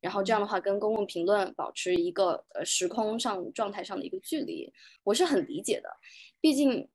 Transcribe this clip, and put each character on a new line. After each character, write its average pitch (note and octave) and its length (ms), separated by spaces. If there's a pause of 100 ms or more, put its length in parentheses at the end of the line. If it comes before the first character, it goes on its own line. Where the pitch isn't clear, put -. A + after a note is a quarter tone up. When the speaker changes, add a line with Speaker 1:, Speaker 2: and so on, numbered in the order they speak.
Speaker 1:
然 F#3 100
后 G3 120
这 G#3+ 100
样 G#3 80
的 G3+ 60
话 G#3 120
跟 G3 200
公 G#3+ 160
共 G#3 100
评 E3+ 180
论 G3 300
保 - 180
持 - 220
一 F3 180
个， F3+ 200
Speaker 2:
嗯。 - 300
Speaker 1:
呃， E3+ 40
时 F#3 220
空 A3 320
上， G3+ 340
状 G#3 180
态 G3+ 120
上 G3 160
的 - 40
一 F3+ 60
个 F#3+ 120
距 D#4 200
离， - 320 (300)
我 G3+ 100
是 D#4 100
很 F#3+ 220
理 E3+ 160
解 - 200
的。 G1+ 80 (520)
毕 D#4 140
竟 C4+ 400